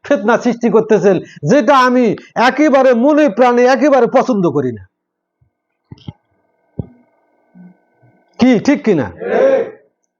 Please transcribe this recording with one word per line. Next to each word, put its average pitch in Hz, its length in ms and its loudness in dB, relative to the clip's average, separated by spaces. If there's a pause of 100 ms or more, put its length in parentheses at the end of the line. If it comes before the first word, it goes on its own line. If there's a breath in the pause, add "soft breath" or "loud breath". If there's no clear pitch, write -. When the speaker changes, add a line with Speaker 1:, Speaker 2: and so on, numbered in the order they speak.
Speaker 1:
ফিতনা 220 360 -2
সৃষ্টি 240 320 -4
করতেছেন, 202 500 0 (300 loud breath)
যেটা 269 280 2
আমি 247 380 0 (180 loud breath)
একেবারে 262 600 2
মনে 294 340 2
প্রাণে 240 360 0
একেবারে 254 420 2
পছন্দ 220 440 0
করি 131 220 -4
না, 98 160 -18 (3500)
কি 240 220 2
ঠিক 294 240 -2
কিনা? 165 200 0
Speaker 2:
ঠিক। - 640 -2 (520)